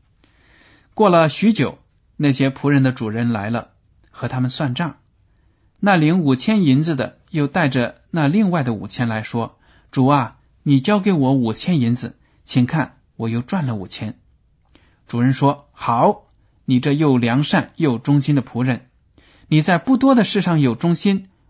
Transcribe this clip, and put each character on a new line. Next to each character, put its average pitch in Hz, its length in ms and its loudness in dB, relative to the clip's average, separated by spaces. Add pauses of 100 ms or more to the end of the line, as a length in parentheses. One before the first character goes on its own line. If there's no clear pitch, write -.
(920)
过 214 160 4
了 165 200 4
许 208 240 2
久， 120 260 -2 (380)
那 143 140 0
些 135 180 0
仆 139 200 -4
人 139 140 4
的 131 80 2
主 117 180 -6
人 117 220 -2
来 104 180 -4
了， 117 220 -6 (400)
和 - 160 -10
他 127 120 -6
们 127 100 0
算 127 260 -4
账。 165 220 -6 (800)
那 196 160 2
领 160 240 4
五 139 160 2
千 208 280 0
银 139 200 4
子 160 120 -2
的 123 240 -6 (120)
又 147 160 -2
带 151 220 0
着 127 320 -4 (100)
那 156 160 0
另 190 240 2
外 170 100 0
的 123 120 -2
五 98 140 -8
千 123 200 -4
来 110 160 -4
说 113 340 -6 (320)
：“主 131 160 0
啊， 135 320 0 (240)
你 139 180 2
交 208 200 0
给 196 120 0
我 135 220 2
五 117 200 0
千 170 260 -2
银 120 160 2
子， - 240 -12 (240)
请 123 240 0
看， 147 300 -6 (180)
我 113 140 -6
又 117 120 -4
赚 165 240 -4
了 120 80 -4
五 95 140 -10
千。” - 320 -12 (880)
主 120 140 -4
人 131 120 2
说 139 400 -2
：“好， 139 540 -2 (380)
你 123 140 2
这 143 120 -2
又 143 260 2
良 120 260 0
善 147 340 -2
又 139 200 0
忠 143 240 0
心 147 140 0
的 127 80 0
仆 120 200 -6
人， 127 260 -4 (580)
你 156 160 2
在 170 160 2
不 262 180 0
多 269 160 4
的 233 100 4
事 196 180 -2
上 170 180 0
有 123 160 2
忠 175 180 -2
心， 196 360 -2 (200)